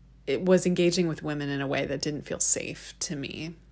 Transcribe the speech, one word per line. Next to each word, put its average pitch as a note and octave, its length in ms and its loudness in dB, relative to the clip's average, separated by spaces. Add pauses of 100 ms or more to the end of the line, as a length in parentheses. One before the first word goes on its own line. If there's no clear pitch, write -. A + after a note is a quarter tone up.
(260)
it C3+ 160 0
was F#3 220 6
engaging F3 420 4
with D#3 160 -4
women D3 280 -4
in C#3 100 -2
a C#3 60 -2
way C3+ 180 0
that C#3+ 160 -4
didn't D3 220 -4
feel - 180 -4
safe - 600 -2
to - 140 -4
me. D3+ 400 -8 (180)